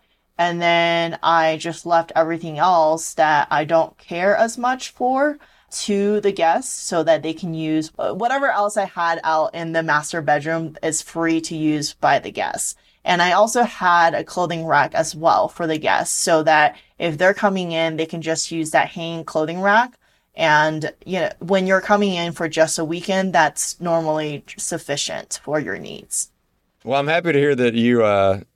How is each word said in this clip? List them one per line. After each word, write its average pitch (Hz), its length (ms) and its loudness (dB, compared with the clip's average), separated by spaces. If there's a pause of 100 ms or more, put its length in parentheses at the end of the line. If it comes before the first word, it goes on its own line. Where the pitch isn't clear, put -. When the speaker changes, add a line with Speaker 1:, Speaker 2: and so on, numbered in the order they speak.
(380)
Speaker 1:
And 175 240 0
then 170 640 2
I 160 320 4
just 156 300 -8
left 165 280 2
everything 160 460 -2
else 160 540 2
that 151 360 2
I 151 140 0
don't 160 340 0
care 180 380 0
as 226 220 0
much 254 320 -4
for 269 480 -2 (340)
to 202 480 0
the 202 140 0
guests 170 400 0
so - 300 -4
that 156 200 2
they 160 100 -4
can 160 200 -8
use, 156 440 -2
uh, - 140 -4
whatever 262 400 0
else 302 240 0
I 202 80 0
had 170 400 -4
out 160 320 0
in 165 160 -8
the 165 120 0
master 151 380 -2
bedroom 151 640 -2
is 160 180 -2
free 165 380 0
to 165 160 -8
use 151 380 -2
by 143 260 2
the 101 100 -10
guests. - 460 -6 (320)
And 175 140 2
I 175 120 2
also 226 280 2
had 175 540 2
a 135 80 -2
clothing 170 420 -4
rack 147 300 2
as 214 200 -2
well 156 320 2
for 170 200 -6
the 156 100 -2
guests - 380 0
so 165 260 2
that 151 340 4 (220)
if 151 220 -4
they're 190 160 4
coming 190 360 -2
in, 165 260 -2
they 160 100 -2
can 165 160 -10
just 160 280 -4
use 160 200 -4
that 151 180 2
hanging 165 340 -8
clothing 165 380 -4
rack. 214 320 2 (420)
And, 156 560 2 (140)
you 185 140 -4
know, 160 180 -2
when 185 300 0
you're 190 140 2
coming 202 340 2
in 170 160 -4
for 165 180 -4
just 160 300 0
a 165 40 -2
weekend, 185 480 -2
that's 160 480 0
normally 156 640 -2 (140)
sufficient - 840 -8
for 151 160 -2
your 95 180 -6
needs. - 540 -10 (520)
Speaker 2:
Well, 131 160 0
I'm 139 80 -2
happy 170 240 0
to 143 60 4
hear 143 160 4
that 123 220 2
you, 117 280 4
uh, 101 360 4 (160)